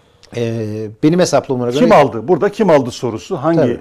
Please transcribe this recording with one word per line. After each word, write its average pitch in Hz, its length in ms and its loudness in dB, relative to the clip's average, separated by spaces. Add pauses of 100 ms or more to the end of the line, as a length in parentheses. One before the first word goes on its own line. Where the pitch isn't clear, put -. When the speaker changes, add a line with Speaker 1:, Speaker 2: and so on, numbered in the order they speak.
(360)
Speaker 1:
Ee, 110 540 -6 (140)
benim 165 160 2
hesaplamama 127 520 0
göre 131 80 -2
Speaker 2:
Kim 226 120 4
aldı? 131 360 2
Burada 180 240 0
kim 202 180 0
aldı 135 220 2
sorusu, 117 460 -6
hangi, 160 200 0
Speaker 1:
Tabii. 123 240 0